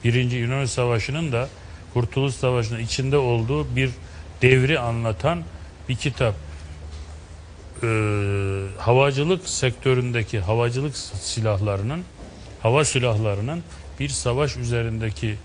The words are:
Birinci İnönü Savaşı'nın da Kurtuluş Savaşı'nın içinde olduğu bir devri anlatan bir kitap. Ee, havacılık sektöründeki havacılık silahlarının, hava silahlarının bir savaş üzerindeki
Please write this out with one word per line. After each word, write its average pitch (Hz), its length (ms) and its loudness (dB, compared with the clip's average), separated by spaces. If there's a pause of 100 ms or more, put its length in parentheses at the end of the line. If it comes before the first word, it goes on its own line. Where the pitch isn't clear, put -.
Birinci 123 360 2
İnönü 127 280 0
Savaşı'nın 127 640 0
da 123 180 0 (440)
Kurtuluş 127 420 0
Savaşı'nın 120 440 0
içinde 135 380 0
olduğu 123 580 2
bir 131 140 2 (520)
devri 131 380 6
anlatan 117 640 0 (460)
bir 131 60 0
kitap. 120 400 0 (1500)
Ee, 120 40 0 (880)
havacılık 139 720 4
sektöründeki 123 920 0
havacılık 120 580 0
silahlarının, 104 1040 -2 (600)
hava 135 220 6
silahlarının 117 760 0 (360)
bir 143 100 -2
savaş 127 480 0
üzerindeki 113 880 -2